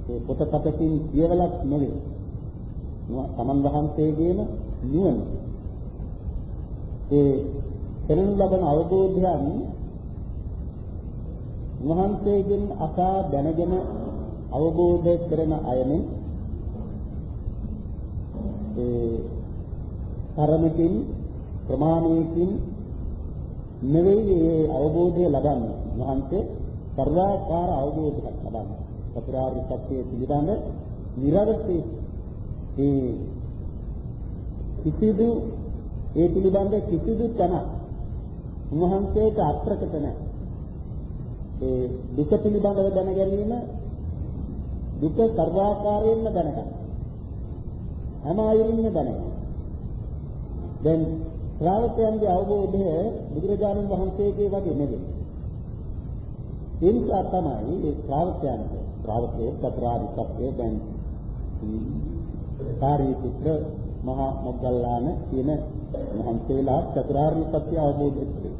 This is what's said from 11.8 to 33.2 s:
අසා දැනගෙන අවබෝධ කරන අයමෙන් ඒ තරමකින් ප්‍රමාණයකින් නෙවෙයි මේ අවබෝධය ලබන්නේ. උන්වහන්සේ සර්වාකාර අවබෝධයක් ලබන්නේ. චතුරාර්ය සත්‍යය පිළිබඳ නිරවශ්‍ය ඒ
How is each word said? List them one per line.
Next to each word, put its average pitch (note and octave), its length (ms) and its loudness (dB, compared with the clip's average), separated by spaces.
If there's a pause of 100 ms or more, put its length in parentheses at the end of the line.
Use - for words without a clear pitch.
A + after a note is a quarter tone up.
අසා F#3 500 2
දැනගෙන D#3+ 480 2 (760)
අවබෝධ E3 640 4 (120)
කරන D#3 400 2
අයමෙන් C3 420 2 (2750)
ඒ A#2+ 420 0 (1160)
තරමකින් D#3+ 600 4 (680)
ප්‍රමාණයකින් E3 920 4 (1300)
නෙවෙයි F3 460 6
මේ D#3+ 440 6
අවබෝධය D#3+ 560 4
ලබන්නේ. C3+ 500 2 (140)
උන්වහන්සේ C#3 540 0 (480)
සර්වාකාර F3 800 2
අවබෝධයක් C#3+ 680 -2
ලබන්නේ. G#2 380 -6 (300)
චතුරාර්ය C3 540 -2
සත්‍යය B2 400 -4
පිළිබඳ C#3+ 460 0 (680)
නිරවශ්‍ය F#3 600 4 (1000)
ඒ C3+ 360 4 (1700)